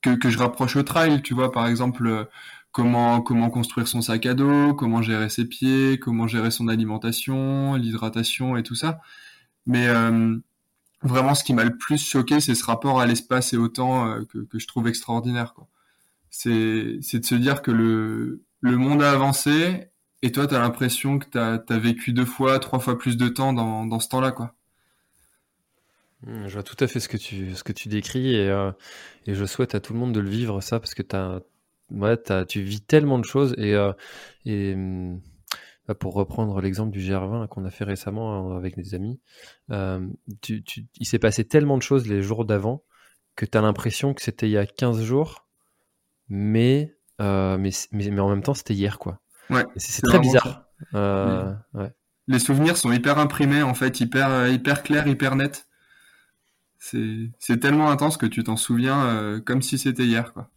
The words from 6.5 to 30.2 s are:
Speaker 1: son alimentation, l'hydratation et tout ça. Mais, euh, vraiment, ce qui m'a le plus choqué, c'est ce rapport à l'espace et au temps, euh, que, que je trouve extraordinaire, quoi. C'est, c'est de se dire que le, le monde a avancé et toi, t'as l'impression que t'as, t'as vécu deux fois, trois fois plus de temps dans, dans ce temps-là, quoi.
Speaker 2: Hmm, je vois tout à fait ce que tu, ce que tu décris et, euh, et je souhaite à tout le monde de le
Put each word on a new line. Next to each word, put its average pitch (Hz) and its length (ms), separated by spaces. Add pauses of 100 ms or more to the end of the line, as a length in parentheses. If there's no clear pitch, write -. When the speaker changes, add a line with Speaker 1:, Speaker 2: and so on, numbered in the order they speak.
Speaker 1:
son 113 160
alimentation, 135 1080
l'hydratation 117 800
et 113 60
tout 117 120
ça. 160 240 (680)
Mais, 123 220
euh, 113 500 (640)
vraiment, 131 340
ce - 80
qui - 100
m'a 117 100
le 120 140
plus 147 260
choqué, 135 360
c'est 139 160
ce - 100
rapport 127 340
à 120 60
l'espace 120 480
et 120 40
au 117 100
temps, 127 400
euh, 113 180
que, 113 140
que 113 180
je - 80
trouve 117 220
extraordinaire, 120 680
quoi. - 140 (640)
C'est, 110 680
c'est 120 180
de 113 60
se 123 100
dire 135 260
que - 80
le, 113 720 (180)
le 123 160
monde 143 260
a 143 80
avancé 147 800 (320)
et 120 80
toi, 139 160
t'as 139 120
l'impression 123 600
que - 80
t'as, 113 320
t'as 113 180
vécu 117 340
deux 123 140
fois, 131 320
trois 131 220
fois 120 180
plus 120 200
de 123 100
temps 135 260
dans, 113 320
dans 113 140
ce 113 100
temps-là, 131 220
quoi. 120 240 (1700)
Speaker 2:
Hmm, 110 220
je 95 60
vois 101 100
tout - 200
à 127 40
fait 117 120
ce - 80
que 110 100
tu, 95 360
ce 90 100
que 107 100
tu - 140
décris 123 460
et, 101 160
euh, 98 220 (560)
et 101 80
je 98 100
souhaite 120 300
à 104 40
tout - 140
le 117 60
monde 123 140
de 107 60
le 98 100